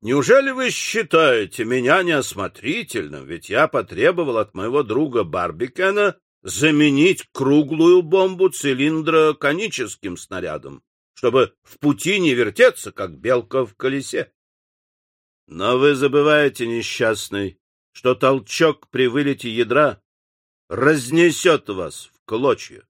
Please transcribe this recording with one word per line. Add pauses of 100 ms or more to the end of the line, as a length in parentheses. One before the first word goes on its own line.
Неужели
вы
считаете
меня
неосмотрительным?
Ведь
я
потребовал
от
моего
друга
Барбикена (240)
заменить
круглую
бомбу
цилиндра
коническим
снарядом, (320)
чтобы
в
пути
не
вертеться,
как
белка
в
колесе. (1160)
Но
вы
забываете,
несчастный, (340)
что
толчок
при
вылете
ядра (680)
разнесет
вас
в
клочья.